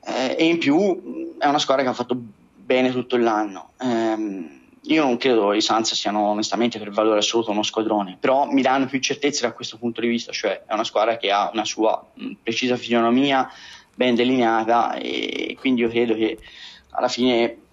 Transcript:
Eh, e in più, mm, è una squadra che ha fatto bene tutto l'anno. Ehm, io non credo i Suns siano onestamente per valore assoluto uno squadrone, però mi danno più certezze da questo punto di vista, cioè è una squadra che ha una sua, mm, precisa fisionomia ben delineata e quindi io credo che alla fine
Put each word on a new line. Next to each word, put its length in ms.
Eh, 320
e 80
in 140
più, 180
mm, 600
è 80
una 140
squadra 240
che 60
ha 40
fatto 220
bene 340
tutto 260
l'anno. 540
Ehm, 800
io 180
non 120
credo 360
i 80
Suns 340
siano 320
onestamente 540
per 100
valore 300
assoluto 320
uno 100
squadrone, 560
però 280
mi 160
danno 240
più 120
certezze 440
da 100
questo 260
punto 220
di 80
vista, 240
cioè 340
è 80
una 80
squadra 340
che 140
ha 220
una 120
sua, 400
mm, 120
precisa 340
fisionomia 720
ben 220
delineata 760
e 680
quindi 220
io 60
credo 280
che 200
alla 160
fine 520